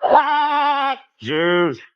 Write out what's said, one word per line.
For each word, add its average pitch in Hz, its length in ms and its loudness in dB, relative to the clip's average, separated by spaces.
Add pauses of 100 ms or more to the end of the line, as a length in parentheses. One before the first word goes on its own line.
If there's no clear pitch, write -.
Blacks! 285 960 0 (200)
Jews! 160 600 0 (160)